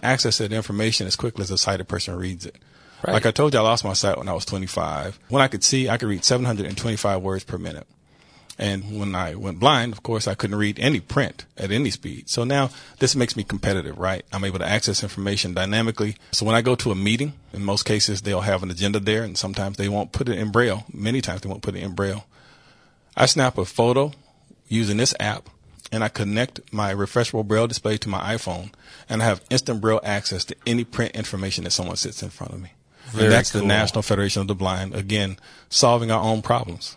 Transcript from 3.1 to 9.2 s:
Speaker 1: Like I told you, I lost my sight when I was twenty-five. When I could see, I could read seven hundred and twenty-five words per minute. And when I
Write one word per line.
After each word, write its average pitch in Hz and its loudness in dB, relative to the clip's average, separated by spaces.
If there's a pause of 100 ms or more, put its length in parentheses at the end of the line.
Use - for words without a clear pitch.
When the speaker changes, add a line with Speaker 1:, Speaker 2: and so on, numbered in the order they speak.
Speaker 1:
Like 110 4
I 110 6
told 147 4
you, 117 6
I 107 6
lost 113 4
my 98 -2
sight 92 2
when 92 -6
I 87 -2
was 85 -4
twenty-five. 85 -4 (120)
When 131 4
I 131 6
could 101 -2
see, 131 2
I 113 2
could 117 -2
read 95 -2
seven 123 4
hundred 104 -2
and 101 -6
twenty-five 104 0
words 95 -4
per - -8
minute. 82 -10 (720)
And 101 -4
when 101 -4
I 87 -2